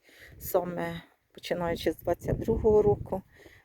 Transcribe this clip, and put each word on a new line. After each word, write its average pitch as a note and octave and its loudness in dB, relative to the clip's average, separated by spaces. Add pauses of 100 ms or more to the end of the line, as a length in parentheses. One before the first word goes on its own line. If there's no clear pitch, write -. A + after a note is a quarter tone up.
(380)
саме E3+ -4 (320)
починаючи E3+ -2
з - -6
двадцять - -2
другого A3 4
року, G3+ 0 (440)